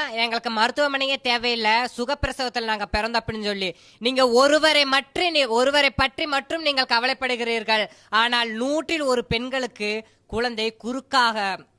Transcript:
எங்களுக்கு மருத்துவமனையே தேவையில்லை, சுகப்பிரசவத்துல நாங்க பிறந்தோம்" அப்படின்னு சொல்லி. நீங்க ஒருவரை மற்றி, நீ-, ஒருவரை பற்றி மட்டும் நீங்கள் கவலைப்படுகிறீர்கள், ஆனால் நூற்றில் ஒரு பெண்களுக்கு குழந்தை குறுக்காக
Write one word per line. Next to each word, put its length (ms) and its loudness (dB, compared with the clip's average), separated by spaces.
எங்களுக்கு 400 -2
மருத்துவமனையே 680 0
தேவையில்லை, 500 0
சுகப்பிரசவத்துல 680 -4
நாங்க 220 -4
பிறந்தோம்" 280 -2
அப்படின்னு 180 -8
சொல்லி. 320 -4
நீங்க 320 2
ஒருவரை 560 6
மற்றி, 460 0
நீ-, 160 2
ஒருவரை 420 2
பற்றி 360 -2
மட்டும் 360 -4
நீங்கள் 240 0
கவலைப்படுகிறீர்கள், 1040 -2
ஆனால் 400 2
நூற்றில் 540 -2
ஒரு 220 0
பெண்களுக்கு 840 -4
குழந்தை 560 -4
குறுக்காக 760 -2